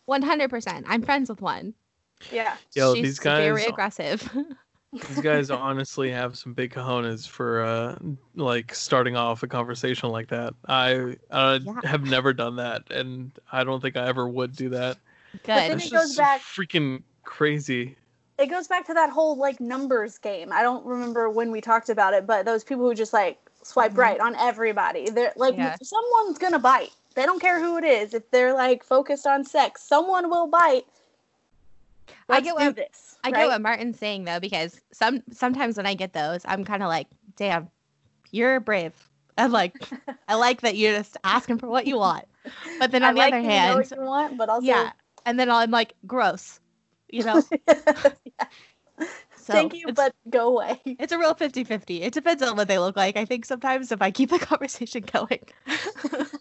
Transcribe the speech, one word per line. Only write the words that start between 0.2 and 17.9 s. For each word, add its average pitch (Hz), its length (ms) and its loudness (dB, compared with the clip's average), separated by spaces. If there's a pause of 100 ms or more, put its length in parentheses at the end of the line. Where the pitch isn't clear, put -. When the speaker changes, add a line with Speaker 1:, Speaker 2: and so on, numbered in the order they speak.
Speaker 1:
hundred 294 280 0
percent. 202 380 -8
I'm 226 140 0
friends 277 280 0
with 208 100 -14
one. 180 320 -6 (580)
Speaker 2:
Yeah. 226 260 -4 (180)
Speaker 3:
Yo, 135 200 4
Speaker 1:
She's 120 80 0
Speaker 3:
these 135 180 -2
Speaker 1:
very 151 420 2
Speaker 3:
guys 226 60 -2
Speaker 1:
aggressive. 196 640 -6 (400)
<laughs> - 380 -16
Speaker 3:
These 139 140 -6
guys 147 280 2
honestly 135 640 -4
have 123 260 -6
some 123 160 -14
big 127 180 -6
cojones 120 540 -4
for, 117 380 -4
uh, 113 320 -4 (400)
like, 120 380 -4
starting 123 420 2
off 117 260 -2
a 123 60 -6
conversation 123 640 -4
like 113 180 -6
that. 117 260 -6 (140)
I, 127 480 0 (160)
I 135 240 2
Speaker 1:
Yeah. 202 260 -8
Speaker 3:
have 143 220 -2
never 131 280 2
done 120 240 -4
that, 120 360 -8
and 127 400 -8 (180)
I 131 140 -2
don't 131 160 -4
think 131 160 -6
I 123 100 -4
ever 127 220 -2
would 127 260 -4
do 131 140 -8
that. 127 300 -4 (340)
Speaker 2:
But - 140 -20
then 214 240 2
Speaker 1:
Good. - 80 0
Speaker 3:
That's - 80 -6
Speaker 2:
it 294 60 -8
goes 330 160 4
Speaker 3:
just 262 80 -6
Speaker 2:
back 277 260 4
Speaker 3:
freaking 147 600 -2 (220)
crazy. 139 720 -2 (420)